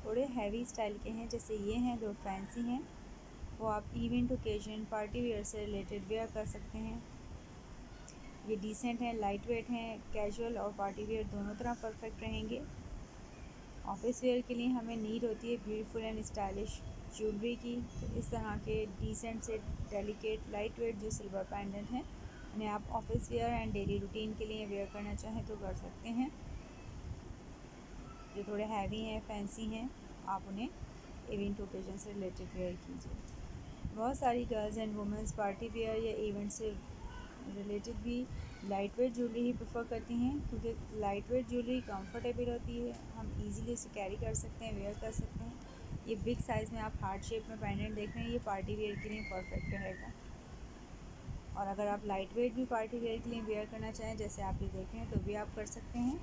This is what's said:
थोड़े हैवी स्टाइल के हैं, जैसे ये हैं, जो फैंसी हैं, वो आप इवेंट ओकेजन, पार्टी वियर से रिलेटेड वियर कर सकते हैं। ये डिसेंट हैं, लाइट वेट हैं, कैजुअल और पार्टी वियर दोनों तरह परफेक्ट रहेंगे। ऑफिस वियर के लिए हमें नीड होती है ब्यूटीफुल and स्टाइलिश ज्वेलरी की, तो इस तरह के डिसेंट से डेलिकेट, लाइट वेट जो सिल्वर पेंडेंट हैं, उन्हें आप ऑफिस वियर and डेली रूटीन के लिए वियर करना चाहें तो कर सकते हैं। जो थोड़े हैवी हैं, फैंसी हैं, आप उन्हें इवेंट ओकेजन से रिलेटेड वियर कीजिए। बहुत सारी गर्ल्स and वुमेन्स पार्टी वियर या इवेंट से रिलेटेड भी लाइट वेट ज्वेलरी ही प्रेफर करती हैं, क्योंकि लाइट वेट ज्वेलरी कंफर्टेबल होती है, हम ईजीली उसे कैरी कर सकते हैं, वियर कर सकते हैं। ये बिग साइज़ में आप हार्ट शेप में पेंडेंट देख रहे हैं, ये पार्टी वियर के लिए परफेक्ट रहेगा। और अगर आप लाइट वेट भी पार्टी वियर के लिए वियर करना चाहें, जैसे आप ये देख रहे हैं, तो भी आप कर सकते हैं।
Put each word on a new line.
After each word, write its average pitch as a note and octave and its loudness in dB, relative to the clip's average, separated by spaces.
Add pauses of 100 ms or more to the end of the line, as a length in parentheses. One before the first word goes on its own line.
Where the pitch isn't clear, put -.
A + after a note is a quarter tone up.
थोड़े A#3 6
हैवी A3+ 2
स्टाइल G#3 0
के A3 -2
हैं, A3+ -2
जैसे A3 0
ये G#3 2 (100)
हैं, A#3+ 4
जो G#3+ 0 (140)
फैंसी G3 -2
हैं, A#3+ 2 (800)
वो A3 2
आप G#3 2 (120)
इवेंट A#3+ 6
ओकेजन, G#3+ 2
पार्टी G#3+ 2
वियर A3 2
से G#3 -2
रिलेटेड G3+ -2
वियर A3 2
कर G#3+ 0
सकते - -4
हैं। A3 -2 (1500)
ये G#3+ 4 (120)
डिसेंट A#3 0
हैं, A#3 2
लाइट G3+ 2
वेट A#3 2
हैं, A3+ 0 (140)
कैजुअल A3 2
और G3+ 0
पार्टी G3 0
वियर G#3+ 2
दोनों G3+ 0
तरह A#3+ 2 (100)
परफेक्ट A3 -4
रहेंगे। A3 0 (1300)
ऑफिस A3+ 2
वियर B3 8
के B3 0
लिए A#3+ 4 (120)
हमें A#3 -2
नीड A3 2
होती A#3 2
है A#3 4
ब्यूटीफुल A3 0
and G#3+ -2
स्टाइलिश G3+ 0 (360)
ज्वेलरी G#3+ 2
की, A#3+ -2 (260)
तो - 0
इस A#3 -2
तरह G#3+ 2
के A3 4 (140)
डिसेंट A3 0
से A3 0 (340)
डेलिकेट, G#3 0
लाइट G#3+ 0
वेट A3+ 2
जो G#3+ -2
सिल्वर F#3+ -2
पेंडेंट G3+ -2
हैं, B3+ 2 (520)
उन्हें G#3+ 2
आप G#3 0
ऑफिस A3+ 2
वियर A#3 6
and A3 2
डेली G3+ 4
रूटीन G#3+ 0
के A3 2
लिए G#3+ -2
वियर G3+ 0
करना G#3 -2
चाहें A3 -2
तो G#3+ -4
कर G3 -2
सकते - -6
हैं। B3 4 (2000)
जो G3+ 0
थोड़े G#3 2
हैवी G#3 2
हैं, A3 0
फैंसी G#3 -2
हैं, A3 0 (380)
आप F#3+ 0
उन्हें G3+ 0 (640)
इवेंट G3+ 2
ओकेजन F#3+ -4
से G#3 -6
रिलेटेड F#3 -2
वियर F3+ 0 (100)
कीजिए। - -6
बहुत A#3+ 2
सारी A#3+ 6
गर्ल्स G#3+ 2
and G#3+ 0
वुमेन्स G#3 0
पार्टी G3+ 2
वियर A3 2
या A3 2 (120)
इवेंट G3+ 0
से A3 0 (840)
रिलेटेड G#3 -2
भी A#3+ 2 (480)
लाइट G3+ 2
वेट B3+ 6
ज्वेलरी A#3+ 2
ही A#3+ 6
प्रेफर A#3 -2
करती A#3 -2
हैं, B3+ 4 (100)
क्योंकि A3+ -2
लाइट G3+ 2
वेट B3 4
ज्वेलरी B3 4
कंफर्टेबल A#3 0
होती A#3+ 0
है, A#3+ 0 (220)
हम A3+ -2 (140)
ईजीली G#3 0
उसे - -2
कैरी G3+ 0
कर A3 2 (100)
सकते A3+ -6
हैं, A3 -2
वियर G3+ -2
कर A3+ -2
सकते - 0
हैं। A#3 -4 (540)
ये A3 2
बिग A#3 4
साइज़ A3 2
में A3 -2
आप G#3+ -2
हार्ट G3 0
शेप A3 -2
में A3 -6
पेंडेंट G#3 0
देख G#3 -2
रहे A#3 0
हैं, A#3 0
ये A#3+ 4
पार्टी G3+ 2
वियर G#3 0
के G#3+ -4
लिए G#3+ -2 (100)
परफेक्ट F#3 0
रहेगा। F#3+ -2 (1500)
और G3+ 2
अगर G3+ 2
आप G3+ 2
लाइट F#3+ 2
वेट A#3+ 6
भी B3+ 4
पार्टी A3+ 2
वियर A3+ 2
के A#3 -2
लिए A#3 0
वियर G#3+ 2
करना A3 -2
चाहें, A3 -2
जैसे G#3 -2
आप - 2
ये G3 2
देख F#3 -2
रहे A3+ -4
हैं, A3+ -2
तो - 6
भी G#3 2
आप G#3+ -2
कर G#3+ 0
सकते A#3 -4
हैं। C4 4